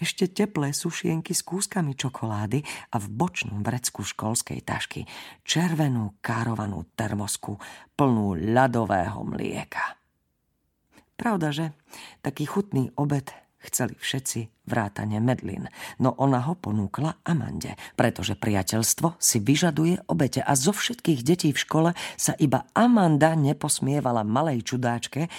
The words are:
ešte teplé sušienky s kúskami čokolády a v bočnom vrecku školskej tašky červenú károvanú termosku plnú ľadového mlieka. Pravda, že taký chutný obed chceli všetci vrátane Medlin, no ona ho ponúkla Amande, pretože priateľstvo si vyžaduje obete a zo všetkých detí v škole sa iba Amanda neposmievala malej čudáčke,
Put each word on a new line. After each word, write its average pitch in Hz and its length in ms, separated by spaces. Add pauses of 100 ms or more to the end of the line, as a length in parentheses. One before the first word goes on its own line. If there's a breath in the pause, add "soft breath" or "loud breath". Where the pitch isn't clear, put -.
ešte 180 320
teplé 160 400
sušienky 170 640
s - 80
kúskami 180 480
čokolády 113 720 (280 loud breath)
a - 40
v 101 160
bočnom 107 480
vrecku 113 400
školskej - 640
tašky - 400 (400 loud breath)
červenú 151 800
károvanú 107 720
termosku 101 640 (360 loud breath)
plnú 113 440
ľadového 110 880
mlieka. - 720 (1200 soft breath)
Pravda, 175 320
že 156 240 (480 loud breath)
taký 143 240
chutný 139 480
obed 139 320 (320)
chceli - 320
všetci - 720
vrátane 107 560
Medlin, 113 480 (320 loud breath)
no 127 160
ona 135 320
ho 180 80
ponúkla 107 720
Amande, - 480 (160 loud breath)
pretože 101 480
priateľstvo 110 800
si - 160
vyžaduje 151 720
obete 151 320
a - 160
zo 135 160
všetkých 175 480
detí 156 320
v - 80
škole 160 300 (260 loud breath)
sa - 240
iba 131 320
Amanda 165 640
neposmievala 139 880
malej 123 400
čudáčke, 127 640 (100 loud breath)